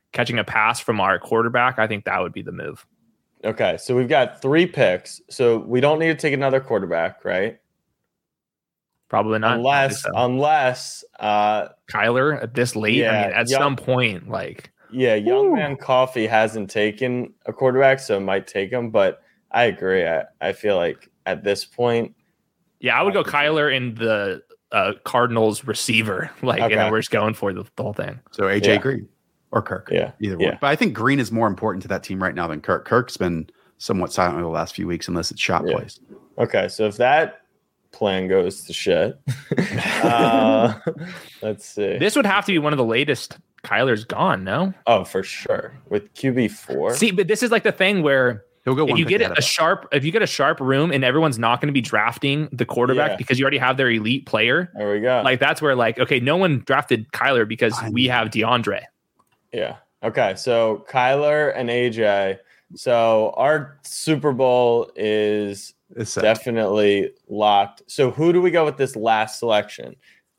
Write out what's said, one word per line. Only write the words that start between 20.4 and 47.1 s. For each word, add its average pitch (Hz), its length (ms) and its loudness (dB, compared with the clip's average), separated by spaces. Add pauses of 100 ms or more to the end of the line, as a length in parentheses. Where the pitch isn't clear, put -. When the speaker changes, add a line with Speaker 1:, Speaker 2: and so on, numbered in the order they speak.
Speaker 2:
I 92 120 -2
feel 101 240 0
like 85 340 -4 (160)
at 95 180 -4
this 101 200 -2
point, 117 500 -2 (640)
Speaker 1:
Yeah, 123 180 0
I 160 40 2
would 196 120 0
go 190 60 2
Speaker 2:
I 156 40 -2
think - 100 -6
Speaker 1:
Kyler 147 420 2
and 123 220 -6
the, 101 440 -2 (300)
uh, 101 220 0 (100)
Cardinals 117 600 0
receiver, 110 720 -2
<laughs> - 60 -12
like, 104 200 0
and 110 100 2
Speaker 2:
Okay. 95 180 2
Speaker 1:
we're 110 100 2
just - 100 -8
going 110 240 0
for 101 180 -4
the, 92 120 -10 (120)
the - 60 -6
whole 104 100 -6
thing. 98 260 -8 (140)
Speaker 3:
So 98 160 -2
A 101 100 2
J 101 160 4
Speaker 2:
Yeah. 104 60 2
Speaker 3:
Green 127 280 -4 (440)
or 110 100 2
Kirk. - 300 -10
Speaker 2:
Yeah. 87 260 0
Speaker 3:
Either 98 220 -4
Speaker 2:
Yeah. 92 80 2
Speaker 3:
one. - 140 -4
But 139 60 0
I 151 80 2
think 180 180 0
Green 127 260 2
is 107 100 -4
more 113 160 2
important 98 360 -4
to - 60 -14
that 95 140 -4
team 95 180 -8
right 92 140 -2
now 85 140 -4
than 78 120 -8
Kirk. - 260 -2
Kirk's 123 300 0
been 85 320 -2 (300)
somewhat 90 340 -4
silent 87 240 0
over 85 80 -4
the 82 40 -4
last 80 260 -4
few 87 140 -6
weeks 85 180 -6
unless 85 240 -4
it's - 100 -12
shot 85 280 0
Speaker 2:
Yeah. - 80 0
Speaker 3:
plays. - 240 -10 (380)
Speaker 2:
Okay, 107 300 0
so 110 180 -2
if 104 100 -4
that 147 460 2 (500)
plan 95 340 -2
goes 95 380 0
to 92 80 -14
shit, 95 480 0 (360)
<laughs> - 20 2 (440)
uh, 113 720 4 (360)
Speaker 1:
<laughs> - 320 -18
Speaker 2:
let's 107 220 -6
see. - 340 -4
Speaker 1:
This 208 180 0
would 254 100 4
have 196 200 2
to 202 60 0
be 170 60 2
one 147 140 0
of 147 40 0
the 127 80 2
latest 127 540 0 (240)
Kyler's 113 420 0
gone, 110 400 -2
no? 160 300 -2 (140)
Speaker 2:
Oh, 101 160 4
for 95 180 -4
sure. - 500 -6 (160)
With 104 260 -6
Q 135 180 -2
B 117 160 2
four. 80 460 -4
Speaker 1:
See, 202 180 0